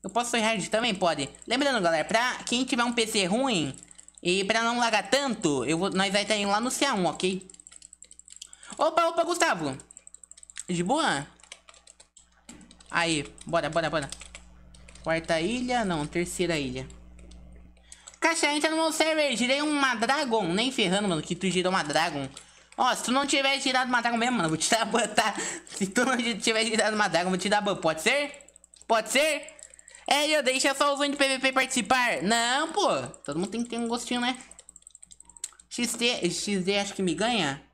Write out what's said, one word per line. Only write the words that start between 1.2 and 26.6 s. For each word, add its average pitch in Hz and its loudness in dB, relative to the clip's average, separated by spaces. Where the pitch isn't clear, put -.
Lembrando, 254 2
galera, 160 2
pra 226 0
quem 247 0
tiver 247 0
um 240 0
P 226 0
C 208 0
ruim 190 0
e 190 0
pra 226 -2
não 233 0
lagar 220 0
tanto, 185 0
eu 160 0
vou, 190 0
nós 190 0
vai 202 0
tá 214 0
indo 202 -2
lá 208 2
no 247 -2
C 277 -2
A 269 0
um, 185 2
ok? 185 -2
Opa, 330 2
opa, 339 0
Gustavo. 247 0
De 175 0
boa? 196 0
Aí, 160 0
bora, 151 0
bora, 156 0
bora. 147 -4
Quarta 160 0
ilha, 247 -2
não, 165 -2
terceira 170 -2
ilha. 131 -6
Caixa, 320 2
entra 302 2
no 320 0
meu 320 2
server, 311 2
girei 254 2
uma 277 2
Dragon. 226 0
Nem 233 0
ferrando, 202 0
mano, 160 0
que - -6
tu 190 -2
girou 180 0
uma 185 0
Dragon. 147 0
Ó, 240 4
se - -4
tu 240 -2
não 277 2
tiver 269 2
girado 254 2
uma 247 2
Dragon 240 0
mesmo, 247 0
mano, 180 0
eu - 0
vou 160 0
te - -2
dar 226 2
ban, 220 0
tá? 214 2
Se - -4
tu 240 2
não 247 2
gi-, 233 -2
tiver 220 2